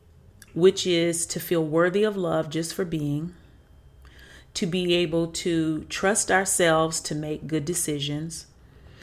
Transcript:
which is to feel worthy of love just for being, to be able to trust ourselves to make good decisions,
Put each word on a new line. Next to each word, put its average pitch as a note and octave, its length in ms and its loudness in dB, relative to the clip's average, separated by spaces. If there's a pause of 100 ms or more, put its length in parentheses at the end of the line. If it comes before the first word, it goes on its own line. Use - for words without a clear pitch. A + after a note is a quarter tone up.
(540)
which F#3+ 320 4
is E3+ 400 2
to - 140 -8
feel E3 240 0
worthy E3+ 400 2
of G#3 140 0
love D#3+ 320 0
just D#3+ 240 -4
for G3 100 -4
being, D#3 500 -2 (1200)
to - 120 -2
be F3 280 0
able E3 340 2
to D#3+ 580 -2
trust - 440 0
ourselves E3 720 4
to - 160 -6
make D3+ 320 -6
good D3+ 160 -2
decisions, D3+ 840 -4 (560)